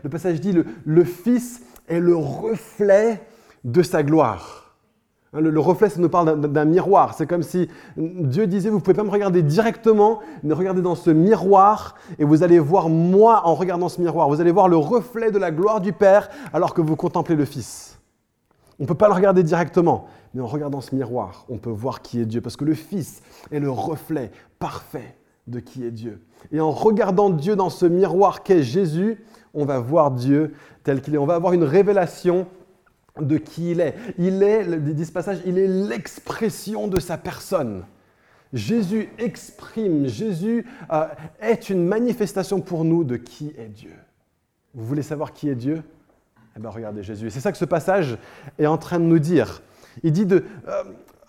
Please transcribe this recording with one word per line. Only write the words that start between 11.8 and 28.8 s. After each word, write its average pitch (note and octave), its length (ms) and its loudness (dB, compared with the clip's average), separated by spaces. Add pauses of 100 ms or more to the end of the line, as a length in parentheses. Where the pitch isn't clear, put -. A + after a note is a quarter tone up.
et D3+ 60 -2
vous D3+ 180 6
allez F3 160 6
voir E3 320 2
moi F#3 560 6
en E3 80 4
regardant F3 360 -2
ce - 120 -6
miroir. D#3+ 280 2
Vous D3+ 120 0
allez F3 100 4
voir F#3+ 160 6
le E3+ 100 6
reflet A3 520 0
de G3+ 80 0
la F3+ 140 -2
gloire G#3 280 0
du F#3+ 140 -2
Père, G3 360 6 (240)
alors E3 200 0
que F3 80 2
vous D#3 140 0
contemplez E3+ 400 -2
le D3 100 0
Fils. » - 540 -12 (800)
On C#3+ 60 -6
peut D3 100 -2
pas G#3 140 4
le G3+ 40 4
regarder F#3 300 4
directement, E3 640 0 (260)
mais B2+ 80 -8
en A#2+ 60 -8
regardant C#3+ 340 -6
ce C3 140 -8
miroir, A#2 540 -6
on A#2+ 100 -10
peut A#2+ 100 -10
voir A2+ 320 -8
qui - 180 -8
est A#2 60 -2
Dieu, A2+ 160 -4
parce A#2+ 140 -12
que C#3+ 100 -6
le D#3 80 2
Fils - 480 -8 (300)
est D3+ 80 -6
le C#3+ 100 -2
reflet C#3+ 600 -6 (260)
parfait - 580 -12 (320)
de A#2+ 120 -10
qui B2 260 -14
est A#2 60 -8
Dieu. A2 300 -14 (300)
Et D3 80 -4
en D#3 120 0
regardant G3+ 580 2
Dieu F3+ 260 0
dans F#3+ 140 0
ce F3+ 160 0
miroir F3+ 580 2
qu'est F3+ 200 4
Jésus, F3+ 600 -2 (300)